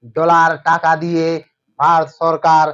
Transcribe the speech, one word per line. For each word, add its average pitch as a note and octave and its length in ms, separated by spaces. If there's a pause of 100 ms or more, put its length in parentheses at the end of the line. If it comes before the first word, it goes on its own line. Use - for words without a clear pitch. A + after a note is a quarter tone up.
ডলার E3 500
টাকা D#3+ 400
দিয়ে E3 480 (340)
ভারত D#3+ 300
সরকার D#3+ 640